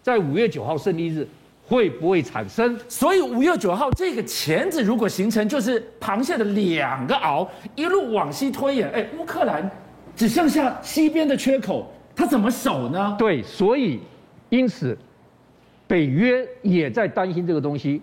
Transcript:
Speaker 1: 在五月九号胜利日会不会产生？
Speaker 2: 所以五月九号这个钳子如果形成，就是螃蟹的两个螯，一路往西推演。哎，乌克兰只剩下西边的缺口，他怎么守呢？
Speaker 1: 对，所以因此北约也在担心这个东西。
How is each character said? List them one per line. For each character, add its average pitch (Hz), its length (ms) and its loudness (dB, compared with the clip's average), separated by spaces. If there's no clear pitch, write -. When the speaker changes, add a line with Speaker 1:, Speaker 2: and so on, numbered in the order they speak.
Speaker 1:
在 247 160 2
五 156 200 0
月 233 100 4
九 151 160 -4
号 151 140 -2
胜 170 200 -2
利 165 120 -2
日 156 180 -4
会 226 220 4
不 143 200 -2
会 185 120 4
产 110 280 -6
生？ 233 280 0
Speaker 2:
所 320 240 0
以 381 80 4
五 247 220 0
月 339 140 4
九 185 180 0
号 262 160 0
这 339 240 -2
个 220 80 -4
钳 190 480 -2
子 320 120 0
如 220 140 2
果 214 100 0
形 190 220 0
成， 214 180 0
就 269 140 0
是 226 240 -2
螃 220 220 -2
蟹 339 120 -2
的 233 100 0
两 165 600 0
个 170 100 -2
螯， 165 320 0
一 302 100 -4
路 349 280 0
往 165 180 0
西 269 180 -4
推 277 260 -2
演。 190 160 0
哎， - 160 -2
乌 330 60 -8
克 320 220 -2
兰 180 240 -2
只 226 120 2
剩 320 220 2
下 277 320 2
西 - 260 2
边 311 200 2
的 277 100 2
缺 269 220 2
口， 151 340 -6
他 - 100 2
怎 262 140 2
么 208 100 2
守 156 400 -2
呢？ 196 300 -2
Speaker 1:
对， 196 240 2
所 208 340 2
以 180 220 0
因 254 180 4
此 123 300 -4
北 175 180 4
约 240 400 2
也 175 260 2
在 202 180 0
担 185 240 -2
心 175 140 -2
这 170 80 0
个 151 80 2
东 143 160 -2
西。 143 260 -2